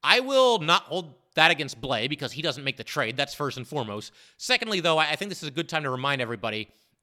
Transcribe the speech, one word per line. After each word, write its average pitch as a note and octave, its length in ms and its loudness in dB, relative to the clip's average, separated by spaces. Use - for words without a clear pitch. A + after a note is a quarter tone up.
I F#3+ 160 6
will C4 400 4
not E3+ 240 4
hold E3 320 -6
that D#3+ 160 8
against C#3+ 280 -4
Blais B2+ 300 -2
because C3+ 240 -6
he C#3 80 -8
doesn't C#3+ 220 -4
make C3+ 120 -2
the A2 80 -12
trade. B2 320 -2
That's C#3 180 -2
first C#3+ 220 -4
and B2+ 100 -10
foremost. G#2+ 460 -6
Secondly, A3+ 440 0
though, D#3+ 160 4
I, D3+ 140 2
I D3+ 40 0
think G3+ 140 -6
this F3+ 140 -10
is D3+ 40 -8
a C#3+ 40 -6
good D#3+ 180 -6
time D#3 140 -2
to C#3 60 -4
remind C3 320 -2
everybody, A2 480 -4